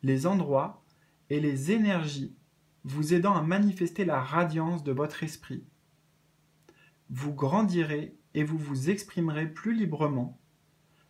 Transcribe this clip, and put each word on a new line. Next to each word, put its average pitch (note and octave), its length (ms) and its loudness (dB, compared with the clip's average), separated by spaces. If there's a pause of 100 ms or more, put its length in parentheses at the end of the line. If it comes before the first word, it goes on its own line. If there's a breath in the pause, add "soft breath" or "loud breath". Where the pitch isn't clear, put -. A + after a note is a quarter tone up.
les C3 240 2
endroits E3 580 0 (460 soft breath)
et D3 100 0
les D3 320 0
énergies, D#3+ 640 0 (480)
vous D3+ 300 0
aidant F#3 200 4
à D#3+ 80 2
manifester F#3 600 2
la D3 160 2
radiance D#3+ 640 0
de C#3+ 80 -2
votre D3 300 -2
esprit. - 420 -10 (1500 soft breath)
Vous C#3 220 -6
grandirez D#3 840 0 (200)
et D3+ 100 2
vous D#3 140 -2
vous C#3+ 320 -2
exprimerez E3 560 -2
plus G#3+ 280 -4
librement, D3 640 -2 (720 soft breath)